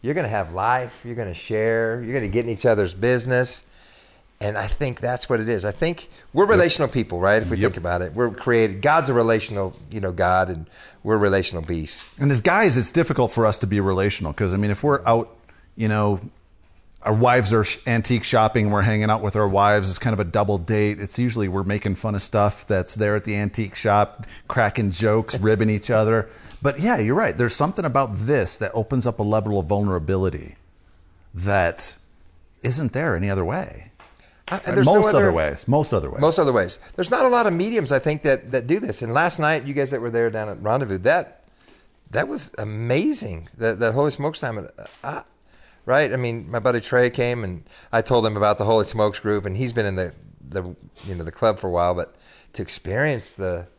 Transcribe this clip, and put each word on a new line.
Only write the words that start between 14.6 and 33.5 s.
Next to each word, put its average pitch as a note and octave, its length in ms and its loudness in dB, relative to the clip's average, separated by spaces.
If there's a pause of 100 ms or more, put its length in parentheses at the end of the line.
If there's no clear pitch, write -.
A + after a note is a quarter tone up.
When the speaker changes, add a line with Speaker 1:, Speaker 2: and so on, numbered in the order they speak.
Speaker 2:
if G2+ 100 -4
we're C#3+ 240 2
out, A#2 280 2 (420)
you A2+ 120 0
know, G#2 320 2 (840)
our G#2+ 120 0
wives A#2+ 380 4
are A2 100 4
sh-, - 240 -2
antique A#2 380 0
shopping, A2 460 2
we're G2+ 120 2
hanging G#2+ 280 2
out A2 120 0
with G#2 140 -2
our G#2 120 2
wives, G2+ 400 4
it's F#2 100 -4
kind A#2 140 0
of G2+ 60 0
a G#2 60 0
double G2+ 340 0
date. G#2 420 0
It's G2+ 200 -8
usually A2+ 260 0
we're F#2+ 160 -2
making G2+ 320 -2
fun G#2 220 -4
of F#2+ 60 -2
stuff - 440 0
that's F#2+ 300 -2
there G#2 180 0
at G#2 100 -2
the G#2 120 -4
antique G#2 400 -4
shop, G#2 500 0 (220)
cracking G#2 420 0
jokes, G#2+ 480 0
ribbing G#2+ 320 2
each G#2 180 -2
other. A2 400 2 (320)
But C#3 200 0
yeah, A3 180 2
you're A2+ 160 2
right. G#3 240 0
There's A#2+ 160 2
something F3+ 300 0
about B2+ 300 0
this A2 420 0
that G2+ 180 -4
opens A#2 320 -2
up A2+ 140 -2
a - 20 0
level G#2 380 0
of D#2+ 60 -4
vulnerability F#2+ 920 -2 (760)
that F2+ 640 0 (680)
isn't B2+ 300 -2
there C#3+ 240 0
any G2 140 -2
other F#2+ 140 0
way. - 480 -8 (560)